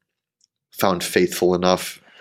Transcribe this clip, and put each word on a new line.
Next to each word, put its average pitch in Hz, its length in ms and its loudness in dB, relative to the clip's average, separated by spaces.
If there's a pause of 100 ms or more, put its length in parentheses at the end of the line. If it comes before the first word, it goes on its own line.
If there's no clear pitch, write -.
(720)
found 92 340 -2
faithful 90 500 0
enough 90 460 -2 (200)